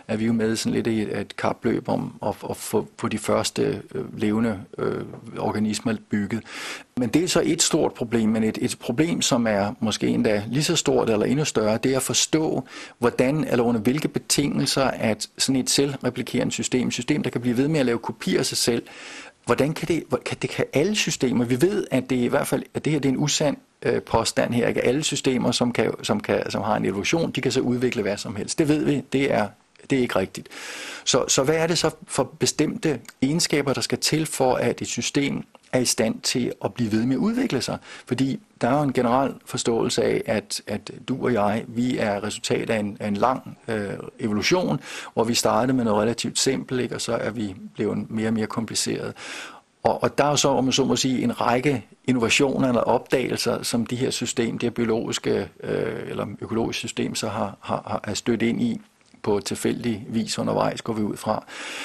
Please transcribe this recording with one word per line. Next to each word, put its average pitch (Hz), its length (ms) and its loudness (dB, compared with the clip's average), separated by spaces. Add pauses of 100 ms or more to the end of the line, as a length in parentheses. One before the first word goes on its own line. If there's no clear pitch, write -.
er 110 80 0
vi 110 100 0
jo 117 60 4
med 113 240 2
sådan 113 160 -2
lidt 110 140 0
i 110 160 2
et, 107 180 -4
et - 160 -10
kapløb - 520 0
om 98 240 -2 (140)
at, 101 80 -2 (160)
at 104 60 -6
få, - 300 -2 (120)
få 117 100 -4
de 104 100 -2
første, 107 640 0 (120)
øh, - 260 -8
levende, 107 400 2 (180)
øh, - 260 -2 (340)
organismer 107 560 0 (160)
bygget. 104 320 -2 (540)
Men 123 120 0
det 156 160 2
er 180 40 0
så 165 160 4
et 160 180 0
stort 135 320 2
problem, 113 340 0
men 110 160 2
et, 110 160 0
et 120 200 -2
problem, 156 420 0
som 120 240 2
er 104 340 2
måske 113 260 0
endda 117 420 2
lige 139 160 0
så 165 120 0
stort 123 340 2
eller 107 160 2
endnu 135 180 2
større, 110 380 2
det 127 100 2
er 135 40 2
at 131 60 0
forstå, - 640 0 (340)
hvordan 151 460 2
eller 120 200 2
under 117 160 2
hvilke 135 280 2
betingelser, - 760 0
at - 440 0 (100)
sådan 135 220 2
et 123 100 -2
selvreplikerende 135 840 0
system, 123 380 0
system, - 320 0
der 123 80 -2
kan 127 100 -4
blive 120 160 2
ved 139 120 4
med 160 120 2
at 131 60 2
lave 117 120 2
kopier 180 400 -2
af 143 80 0
sig - 120 -4
selv, 120 240 2 (600)
hvordan 131 300 2
kan - 140 -4
det, 170 200 0
hvor-, - 180 -2
kan, - 160 -4
det 131 80 -2
kan - 220 -2
alle 190 240 2
systemer? 123 480 0
Vi 123 160 0
ved, 190 300 2
at 127 200 0
det 131 60 2
i 120 100 2
hvert 123 200 0
fald, - 160 0 (120)
at 123 100 -6
det 147 80 0
her, 151 80 0
det 135 80 2
er 135 40 4
en 131 60 0
usand, 143 380 0 (260)
øh, 120 200 0
påstand 117 520 0
her, 113 140 2
ikke? 107 120 2
Alle 135 220 2
systemer, 123 500 0
som 123 200 0
kan, 117 200 2 (100)
som 104 180 0
kan, 104 300 0
som 107 120 -4
har 107 140 0
en 110 80 0
evolution, 104 460 0
de 143 100 -4
kan 127 120 0
så 127 80 0
udvikle 123 420 0
hvad 101 140 -2
som 101 200 -8
helst. - 220 -4
Det 156 100 2
ved 147 160 2
vi, 143 180 2 (100)
det 135 200 2
er, 110 160 2 (420)
det 139 80 4
er 123 40 4
ikke 120 160 0
rigtigt. - 300 -4 (560)
Så, - 240 2
så - 140 4
hvad 151 140 4
er 160 100 2
det 170 120 0
så 160 120 2 (160)
for - 320 -2
bestemte 156 640 0 (220)
egenskaber, 143 500 2
der 117 80 -2
skal 120 180 -2
til 156 280 2
for, 131 280 2
at - 280 0
et 110 60 -4
system 143 540 0 (300)
er 127 60 2
i 123 60 2
stand 113 360 0
til - 320 -2 (120)
at 113 100 -4
blive 110 180 0
ved 110 140 4
med 131 100 2
at 127 40 -2
udvikle 220 420 0
sig? - 160 -4 (280)
Fordi 131 340 0 (200)
der 120 80 2
er 131 80 4
jo 151 60 4
en 139 100 2
generel 127 420 2 (100)
forståelse 117 600 0
af, 110 220 2
at, 107 400 -2
at - 240 -6 (180)
du 135 160 -4
og 123 80 2
jeg, 104 360 0
vi 120 300 -2
er 101 260 -2
resultat - 460 -2
af 113 80 0
en, 104 220 -4
af 107 80 -4
en 101 80 0
lang, 127 420 -2 (100)
øh, 104 220 -4 (280)
evolution, 143 600 0 (340)
hvor 113 100 2
vi 117 100 0
startede 117 420 2
med 123 80 2
noget 104 180 2
relativt 117 360 -2
simpelt, - 420 0
ikke? 120 140 -4
Og 127 60 -6
så - 120 -4
er 113 180 -2
vi 104 240 -4 (200)
blevet 104 360 -2
mere 110 180 -2
og 113 60 2
mere 110 120 0
kompliceret. 110 680 -4 (720)
Og, - 160 2
og 123 160 0
der 143 60 4
er 143 40 4
jo 147 80 2
så, 143 120 4
om 127 160 2
man 131 80 2
så 135 120 4
må 123 120 2
sige, 127 260 0
en 117 180 0
række 123 440 2 (200)
innovationer 131 640 4
eller 117 120 4
opdagelser, 120 840 0
som 117 240 0
de 123 100 -4
her 127 140 0
system, 117 480 -2
det - 40 -4
her 117 80 0
biologiske, 113 800 0 (140)
øh, 101 480 -4
eller 104 160 -4 (140)
økologiske 113 380 -2
system, - 360 -4
så - 140 -4
har, 104 320 -4
har, - 260 -4
har, 104 180 -4
er 104 100 -4
stødt 117 280 0
ind 117 200 0
i 117 180 0 (420)
på 104 180 0
tilfældig 113 680 -2
vis 110 300 -2
undervejs, 107 440 0
går 117 100 -4
vi 110 100 -2
ud - 140 -2
fra. 110 280 -2 (400)